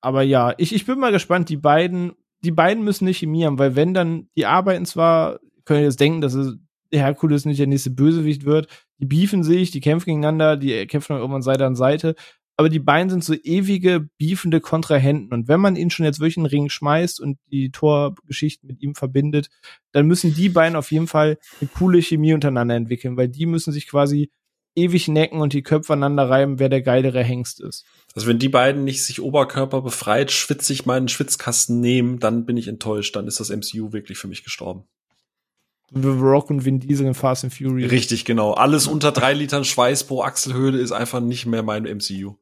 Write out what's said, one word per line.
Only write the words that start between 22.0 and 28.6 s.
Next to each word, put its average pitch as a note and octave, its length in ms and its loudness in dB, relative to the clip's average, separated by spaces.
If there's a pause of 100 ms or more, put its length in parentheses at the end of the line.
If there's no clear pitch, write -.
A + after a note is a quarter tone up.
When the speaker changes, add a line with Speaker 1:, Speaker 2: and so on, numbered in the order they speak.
Speaker 1:
Chemie D#3 320 2
untereinander C3 400 0
entwickeln, A#2+ 440 -4
weil B2+ 120 2
die C#3+ 160 -6
müssen E3 260 -2
sich D3 160 -8
quasi C#3+ 440 0 (420)
ewig E3+ 360 2
necken D#3 320 0
und D3 100 0
die C#3 120 -2
Köpfe D#3 280 0
aneinander C#3 380 2
reiben, C3+ 280 2
wer C3+ 120 2
der C3+ 120 0
geilere B2+ 400 2
Hengst B2 380 -4
ist. - 240 -14 (320)
Speaker 2:
Also G#2+ 120 -4
wenn A#2 120 4
die C3 80 0
beiden C3+ 380 2